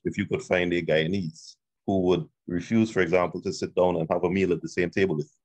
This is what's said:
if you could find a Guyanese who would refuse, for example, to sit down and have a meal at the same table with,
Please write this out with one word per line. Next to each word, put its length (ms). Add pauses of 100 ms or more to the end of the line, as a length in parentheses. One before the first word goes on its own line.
if 120
you 80
could 160
find 320
a 80
Guyanese 760 (300)
who 160
would 260 (200)
refuse, 440
for 100
example, 400
to 100
sit 240
down 220
and 120
have 140
a 60
meal 240
at 80
the 80
same 200
table 260
with, 160 (140)